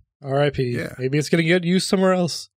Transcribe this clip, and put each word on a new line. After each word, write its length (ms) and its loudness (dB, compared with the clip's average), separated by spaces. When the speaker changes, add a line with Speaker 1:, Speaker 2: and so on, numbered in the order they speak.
Speaker 1:
R 200 0
I 80 2
P. 260 -2
Speaker 2:
Yeah. 220 -6
Speaker 1:
Maybe 200 -2
it's 100 -2
gonna 160 2
get 200 2
used 220 2
somewhere 260 2
else. 360 -2